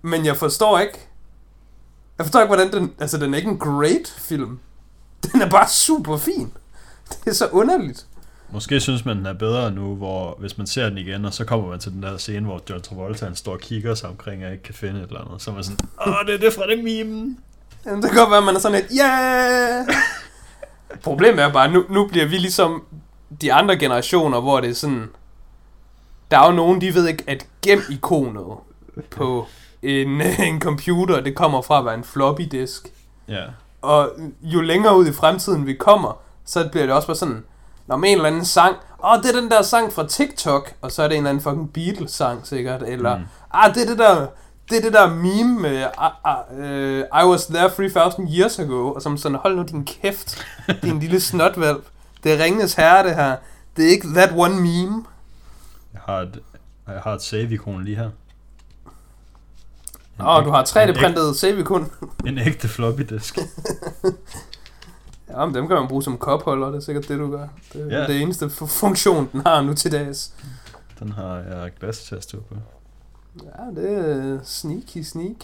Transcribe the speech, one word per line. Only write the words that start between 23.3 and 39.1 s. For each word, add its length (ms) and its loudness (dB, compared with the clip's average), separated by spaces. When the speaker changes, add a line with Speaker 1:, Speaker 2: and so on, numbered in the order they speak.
Speaker 1:
de 120 2
andre 240 6
generationer, 640 2
hvor 180 2
det 100 -2
er 40 -4
sådan, 360 -4
der 80 8
er 60 10
jo 100 8
nogen, 260 4
de 120 0
ved 140 4
ikke, 200 -4
at 180 -6
gem-ikonet 960 0
på 360 -4
en, 480 -2
<laughs> 180 0
en 140 -2
computer, 600 0
det 140 -6
kommer 260 2
fra 180 2
at 60 -2
være 100 -2
en 80 -10
floppy 380 0
disk. 520 -8
Speaker 2:
Ja. 160 -8
Speaker 1:
Og 280 4
jo 200 0
længere 360 6
ud 100 8
i 60 0
fremtiden 520 2
vi 80 -4
kommer, 480 4
så 260 -2
bliver 140 0
det 100 2
også 120 2
bare 100 -4
sådan, 260 -4
når 100 -2
med 120 2
en 60 6
eller 120 2
anden 180 0
sang, 300 4
"Åh, 200 6